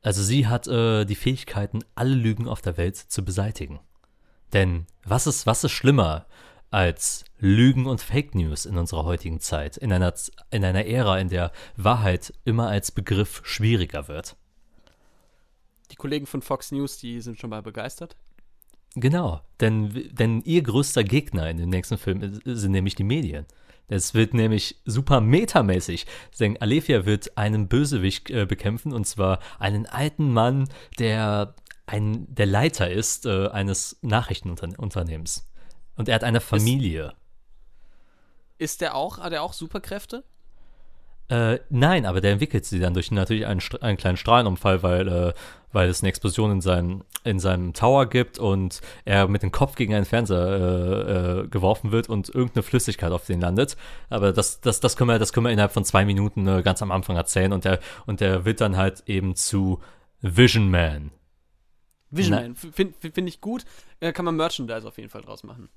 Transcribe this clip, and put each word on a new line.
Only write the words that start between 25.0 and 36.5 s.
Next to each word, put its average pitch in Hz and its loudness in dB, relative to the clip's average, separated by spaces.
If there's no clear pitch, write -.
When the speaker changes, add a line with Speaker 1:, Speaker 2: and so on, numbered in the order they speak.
Speaker 1:
metamäßig. 107 2
Denn 107 2
Alephia 117 2
wird 104 0
einen 107 0
Bösewicht, 117 0
äh, 117 0
bekämpfen, 104 -4
und 110 -4
zwar 95 0
einen 101 -2
alten 147 -2
Mann, 127 2
der 110 0
ein, 107 -4
der 107 2
Leiter 101 2
ist, - -2
äh, 98 0
eines 98 -4
Nachrichtenunternehmens. 87 -4
Und 110 -4
er 120 4
hat 113 0
eine 117 2
Speaker 2:
Ist - -2
Speaker 1:
Familie. 101 0